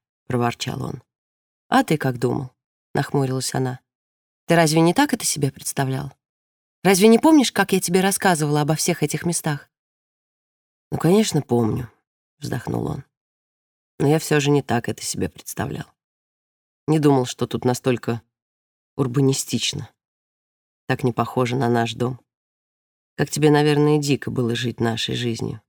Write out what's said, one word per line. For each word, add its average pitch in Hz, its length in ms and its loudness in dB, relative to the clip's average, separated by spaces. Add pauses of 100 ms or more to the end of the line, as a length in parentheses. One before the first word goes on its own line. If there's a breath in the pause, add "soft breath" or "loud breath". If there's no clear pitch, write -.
(260)
проворчал 120 560 -4
он. 127 200 -10 (640)
«А 269 160 2
ты 160 120 0
как 123 220 -2
думал?» 127 320 -2 (440)
нахмурилась 131 600 -2
она. 131 260 -4 (640)
«Ты 170 100 4
разве 160 240 4
не 170 140 4
так - 180 2
это - 120 -6
себе 143 280 -2
представлял? 135 600 -6 (720)
Разве 196 260 6
не 226 100 8
помнишь, 294 340 6
как 196 200 0
я 190 80 4
тебе 185 200 0
рассказывала 165 640 2
обо 151 120 0
всех - 280 -2
этих 151 220 -4
местах?» 165 460 -4 (1200)
«Ну, 131 80 -6
конечно, 175 440 2
помню», 120 480 -2 (480)
вздохнул - 480 -6
он. - 180 -8 (920)
«Но 147 100 2
я 156 100 4
все 151 220 0
же 143 100 0
не 143 120 2
так 117 260 -4
это - 140 -8
себе - 260 -6
представлял. - 580 -10 (1000)
Не 156 120 2
думал, 139 280 4
что - 200 -6
тут 113 180 -4
настолько 123 580 -2 (760)
урбанистично. 135 920 -2 (960)
Так 127 180 -2
не 123 80 0
похоже 123 440 -2
на 127 120 0
наш 117 260 0
дом. 120 260 -6 (960)
Как 143 140 -4
тебе, 151 200 2
наверное, 147 480 4
дико 143 320 -2
было 117 240 -2
жить 117 260 -6
нашей 117 340 -2
жизнью». 117 540 -6